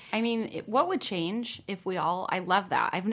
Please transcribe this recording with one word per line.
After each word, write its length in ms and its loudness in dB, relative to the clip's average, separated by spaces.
I 80 2
mean, 280 0
it, 160 -8
what 220 4
would 140 0
change 680 -2
if 160 -6
we 140 -2
all, 320 0
I 80 2
love 320 2
that. 240 2
I've, 180 0